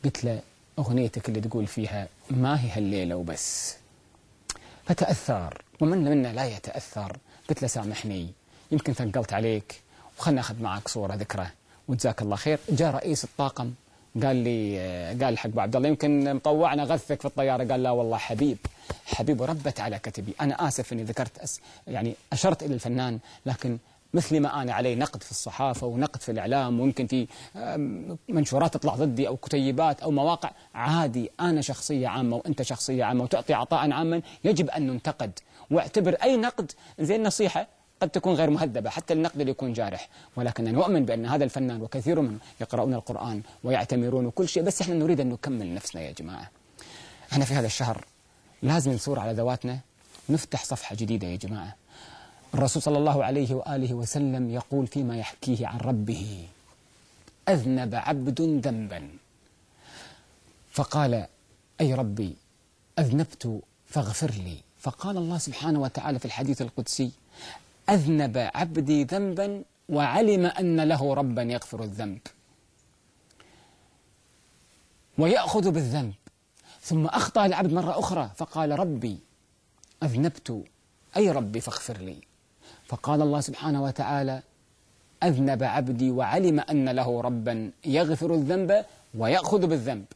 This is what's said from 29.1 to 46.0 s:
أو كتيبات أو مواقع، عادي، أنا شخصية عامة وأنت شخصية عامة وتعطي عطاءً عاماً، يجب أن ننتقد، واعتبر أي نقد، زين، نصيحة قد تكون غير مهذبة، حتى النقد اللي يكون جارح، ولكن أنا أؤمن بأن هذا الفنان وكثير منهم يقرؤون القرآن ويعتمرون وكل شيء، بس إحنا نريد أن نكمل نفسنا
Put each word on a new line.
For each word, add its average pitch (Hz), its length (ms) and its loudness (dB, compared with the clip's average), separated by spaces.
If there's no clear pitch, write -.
أو 127 100 -4
كتيبات 143 640 0
أو 160 100 -2
مواقع، 151 400 0
عادي، 147 640 0
أنا 165 220 2
شخصية 131 460 -2
عامة 117 280 0
وأنت 139 260 -2
شخصية 127 420 -2
عامة 123 200 2
وتعطي - 300 0
عطاءً 139 380 2
عاماً، 165 300 0
يجب 170 260 4
أن 151 180 0
ننتقد، 123 520 -4
واعتبر 180 420 4
أي 254 240 4
نقد، 226 340 -2
زين، 202 240 2
نصيحة 196 440 2
قد 180 80 2
تكون 185 240 2
غير 160 160 4
مهذبة، 131 400 0
حتى - 240 -2
النقد 160 260 0
اللي 135 120 0
يكون 127 220 -2
جارح، 101 360 -4
ولكن 117 320 -2
أنا 120 160 4
أؤمن 175 220 4
بأن 117 200 -2
هذا 143 180 2
الفنان 127 380 -2
وكثير 143 400 0
منهم 110 180 -2
يقرؤون 123 320 0
القرآن 113 480 -6
ويعتمرون 123 600 0
وكل 160 220 0
شيء، 165 160 0
بس 180 180 0
إحنا 175 140 0
نريد 160 240 4
أن 127 100 2
نكمل 117 440 -4
نفسنا 90 280 -8